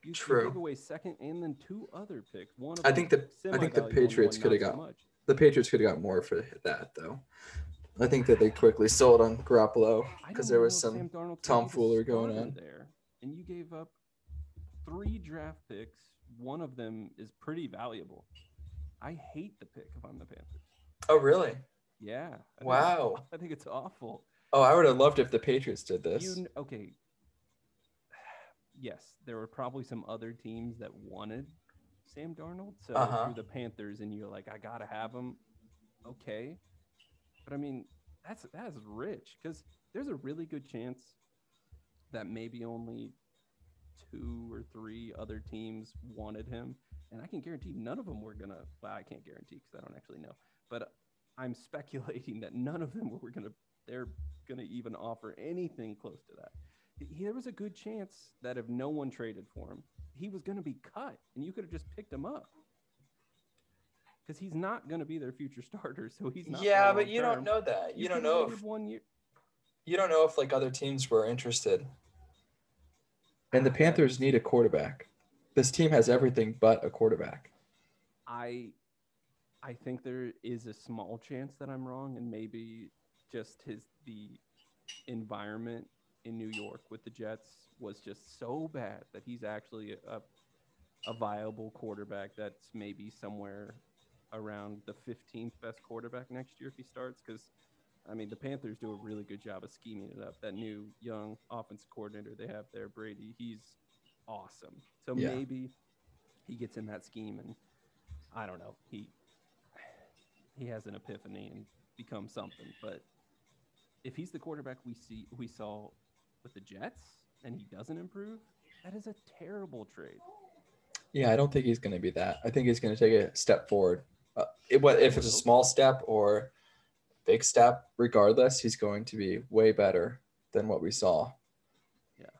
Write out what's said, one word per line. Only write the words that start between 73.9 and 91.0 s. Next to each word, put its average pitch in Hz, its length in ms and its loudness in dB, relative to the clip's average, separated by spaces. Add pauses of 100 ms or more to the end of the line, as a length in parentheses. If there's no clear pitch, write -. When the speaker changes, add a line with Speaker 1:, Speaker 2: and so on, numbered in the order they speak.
Speaker 1:
that's 127 80 -8
Speaker 2:
need 135 140 4
a 113 40 8
quarterback. 80 680 2 (440)
This 131 160 6
team 160 220 4
has 120 180 8
everything 123 500 4
but 110 240 8
a - 60 -2
quarterback. - 600 0 (760)
Speaker 1:
I, 120 440 -10 (920)
I 135 120 -12
think 127 300 -8
there 127 300 -8 (100)
is 120 220 -8
a 110 80 -12
small 110 460 -12
chance 135 400 -12
that 139 100 -12
I'm 131 180 -10
wrong, 131 300 -12
and 117 140 -10
maybe 113 580 -14 (420)
just 113 300 -12
his, 107 240 -14 (200)
the 104 340 -18 (680)
environment 110 800 -10 (380)
in 113 120 -12
New 113 120 -10
York 104 400 -12
with 110 140 -18
the 113 80 -18
Jets - 580 -14 (100)
was 104 200 -14
just - 400 -20
so 143 340 -8
bad 107 300 -12 (100)
that 98 100 -18
he's 120 200 -14
actually 107 480 -12 (160)
a, 110 120 -14 (880)